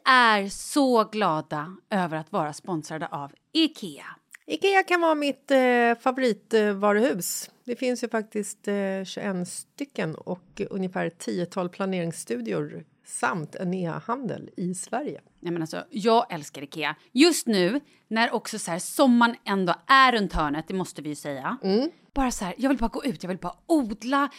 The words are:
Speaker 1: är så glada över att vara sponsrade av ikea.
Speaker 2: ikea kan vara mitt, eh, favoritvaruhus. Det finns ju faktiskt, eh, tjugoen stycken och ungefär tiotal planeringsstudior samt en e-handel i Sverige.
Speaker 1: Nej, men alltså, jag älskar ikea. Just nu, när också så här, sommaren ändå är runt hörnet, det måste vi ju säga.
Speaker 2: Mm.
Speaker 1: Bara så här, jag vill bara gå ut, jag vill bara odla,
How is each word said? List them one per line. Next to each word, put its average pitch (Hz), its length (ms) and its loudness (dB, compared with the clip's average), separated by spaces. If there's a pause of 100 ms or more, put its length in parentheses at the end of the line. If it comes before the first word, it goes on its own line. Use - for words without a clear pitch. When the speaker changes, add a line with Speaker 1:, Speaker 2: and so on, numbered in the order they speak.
Speaker 1:
är 226 440 4
så 247 560 2
glada 165 720 -2 (140)
över 175 260 0
att 156 160 -8
vara 156 200 -2
sponsrade 160 540 -6
av 143 260 -10 (200)
ikea. 285 520 -2 (420)
Speaker 2:
ikea 381 360 2
kan 359 180 2
vara 320 140 4
mitt, 294 360 -2
eh, 247 500 4
favoritvaruhus. 214 1500 0 (160)
Det 240 100 -6
finns 247 280 -2
ju 226 40 -4
faktiskt, 214 600 -6
eh, 190 360 -2
tjugoen 185 420 -6
stycken - 680 -8
och - 460 -12 (100)
ungefär 185 400 -4
tiotal 180 580 -6
planeringsstudior 180 1160 -6 (220)
samt 233 480 -4
en 180 200 -4
e-handel 180 840 -6
i 180 180 -4
Sverige. 226 460 -6 (200)
Speaker 1:
Nej, 170 120 -4
men 170 100 -4
alltså, 165 280 -8
jag 226 420 2
älskar 147 300 -10
ikea. 151 340 -4 (160)
Just 302 340 6
nu, 214 340 2 (280)
när 226 260 0
också 220 240 -6
så - 120 -6
här, 170 80 -2
sommaren 240 680 4
ändå 190 300 2 (120)
är 262 260 8
runt 208 200 0
hörnet, 156 360 -2
det 190 60 -6
måste 175 280 -6
vi 151 60 -10
ju 147 60 -6
säga. 147 480 -8
Speaker 2:
Mm. 226 280 2 (240)
Speaker 1:
Bara 262 160 0
så - 140 -6
här, 175 120 -6
jag 262 120 0
vill 269 100 2
bara 226 100 0
gå - 160 -8
ut, 214 180 -4
jag 180 60 -6
vill 180 100 -6
bara - 160 -10 (120)
odla, 277 640 0 (100)